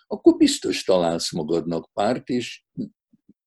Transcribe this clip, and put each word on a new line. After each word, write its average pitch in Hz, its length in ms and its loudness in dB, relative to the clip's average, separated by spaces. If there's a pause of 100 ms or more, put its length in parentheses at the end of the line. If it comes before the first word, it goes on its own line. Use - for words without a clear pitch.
akkor 330 300 4
biztos - 480 0
találsz 85 480 0
magadnak 82 600 -4
párt, 113 360 -2
és 123 360 -6 (840)